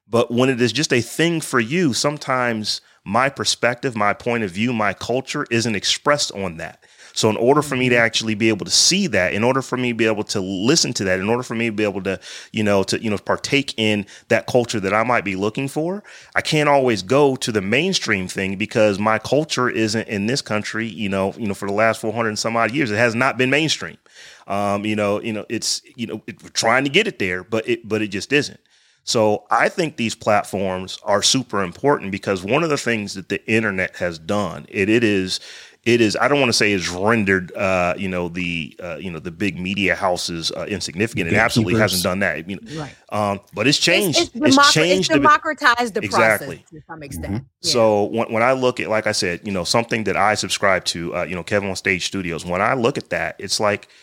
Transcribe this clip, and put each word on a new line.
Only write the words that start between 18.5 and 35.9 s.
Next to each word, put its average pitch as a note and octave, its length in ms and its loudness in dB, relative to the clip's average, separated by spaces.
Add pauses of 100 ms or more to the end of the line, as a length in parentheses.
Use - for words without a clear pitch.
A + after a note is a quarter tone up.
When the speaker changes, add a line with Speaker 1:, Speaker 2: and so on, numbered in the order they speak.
Speaker 1:
because G#2 420 2
my A2 200 2
culture C3 500 0
isn't A2 400 -2
in G#2 180 -2
this C3 140 -2
country, A2 460 -4
you G2 240 -6
know, G2 260 0
you A2+ 100 -6
know, G2 80 -4
for G2+ 140 -8
the G2 60 -4
last A2 260 2
four A2 140 -4
hundred A2+ 160 -2
and G#2+ 80 -6
some A2+ 180 -2
odd A2+ 160 2
years, C3+ 180 -2
it G#2 60 0
has A#2 180 4
not A#2 220 0
been B2+ 140 2
mainstream. C#3 480 -2 (480)
Um, G2+ 400 -2
you G#2+ 100 0
know, G#2 240 0
you A2 140 -6
know, G#2 160 -8
it's, - 320 -4 (140)
you A#2 100 -8
know, G#2+ 200 -10
it, - 160 -16
we're E2+ 80 -20
trying A#2 340 2
to C#3+ 60 -2
get F3+ 160 2
it - 120 -8
there, F#2 260 -4
but A2 240 -4
it, A#2 180 -2
but G#2+ 140 -2
it G#2+ 80 -2
just F#2+ 240 -6
isn't. C#3+ 280 0 (440)
So G#2+ 460 2
I C3 180 2
think E3+ 280 -4
these A2+ 180 -2
platforms F#2+ 880 -2
are G2+ 200 2
super A2+ 400 0
important G2 500 -2
because G2 320 -2
one C3 180 2
of E3 80 -2
the C#3+ 80 0
things G#2+ 360 -2
that F#2+ 140 -12
the - 220 -4
internet G2+ 460 0
has F2 220 -4
done, E2 500 -4
it, G2 200 0
it A#2 140 6
is, F#2+ 380 0 (440)
it A#2 160 4